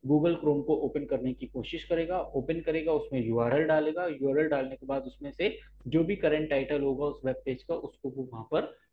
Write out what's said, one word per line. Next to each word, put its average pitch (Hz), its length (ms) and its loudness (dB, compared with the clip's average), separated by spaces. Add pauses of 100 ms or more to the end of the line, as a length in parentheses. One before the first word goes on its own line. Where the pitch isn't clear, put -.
Google 151 300 4
Chrome 147 280 2
को 156 140 4
open 143 280 -2
करने 127 260 -2
की 127 140 -10
कोशिश 135 380 -8
करेगा, 170 340 0
ओपन 160 420 -4
करेगा, 160 320 0
उसमें 143 280 -2
यूआरएल 117 460 2
डालेगा, 156 400 2
यूआरएल 139 420 2
डालने 135 260 -2
के 135 100 -18
बाद 135 200 -2
उसमें 143 260 -12
से 175 260 -2 (300)
जो 156 160 4
भी 190 140 0
current 156 320 2
title 143 320 0
होगा 139 260 0
उस 147 180 -6
वेब 131 200 -2
पेज 127 180 -4
का, 165 120 -4
उसको - 360 -8
वो 131 200 -8
वहाँ 113 200 -8
पर - 240 0 (180)